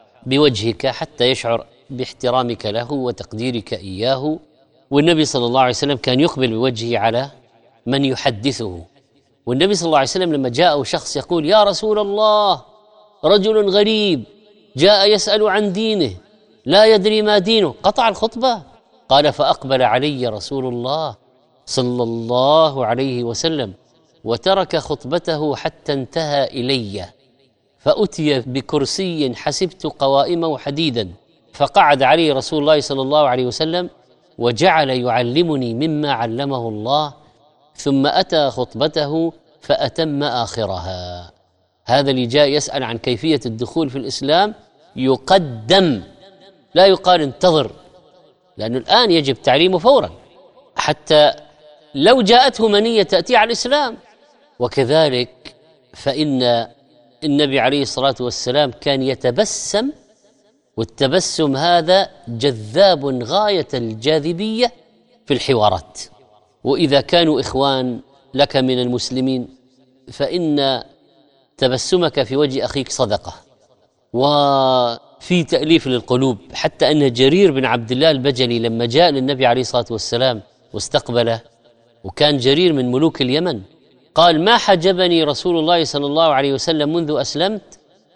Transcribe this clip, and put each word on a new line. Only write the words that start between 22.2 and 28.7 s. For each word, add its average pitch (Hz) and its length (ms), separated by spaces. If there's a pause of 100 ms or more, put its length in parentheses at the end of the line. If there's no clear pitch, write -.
عليه 123 380
وسلم 117 480 (520)
وترك 175 520
خطبته 151 800
حتى - 360
انتهى 143 520
إلي، 117 600 (720)
فأتي 151 640
بكرسي 143 920